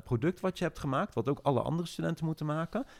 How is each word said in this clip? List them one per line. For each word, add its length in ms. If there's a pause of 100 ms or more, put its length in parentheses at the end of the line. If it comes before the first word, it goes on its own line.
product 360
wat 180
je 60
hebt 140
gemaakt, 360
wat 140
ook 140
alle 200
andere 260
studenten 380
moeten 200
maken. 380 (160)